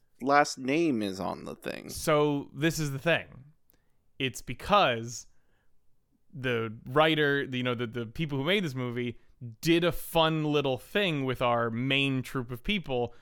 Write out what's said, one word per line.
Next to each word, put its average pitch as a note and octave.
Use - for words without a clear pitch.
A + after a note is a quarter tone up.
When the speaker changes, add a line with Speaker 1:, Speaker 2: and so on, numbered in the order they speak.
Speaker 1:
last C#3+
name C3+
is F#2+
on F2+
the D2+
thing. -
Speaker 2:
So D3
this D3
is D3
the C3+
thing. D3
It's C3
because B2
the A#2
writer, D3
the, B2+
you B2
know, B2
the, A#2+
the A#2
people C#3+
who C3+
made F#3+
this C3
movie B2
did E3+
a E3+
fun D#3+
little C#3+
thing E3
with B2+
our A#2+
main C3+
troupe B2+
of A#2+
people, C3+